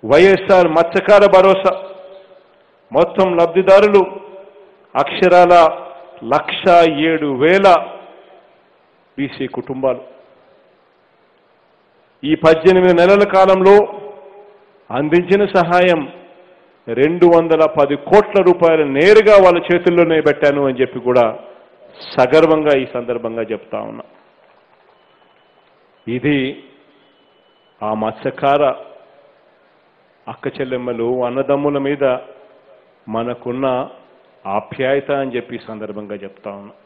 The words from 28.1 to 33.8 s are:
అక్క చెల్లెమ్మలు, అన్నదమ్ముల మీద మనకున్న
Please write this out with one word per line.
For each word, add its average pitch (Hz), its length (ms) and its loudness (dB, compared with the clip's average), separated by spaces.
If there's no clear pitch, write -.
అక్క 117 200 -14
చెల్లెమ్మలు, 123 760 -6
అన్నదమ్ముల 139 520 -4
మీద 139 260 -4
మనకున్న 123 800 -8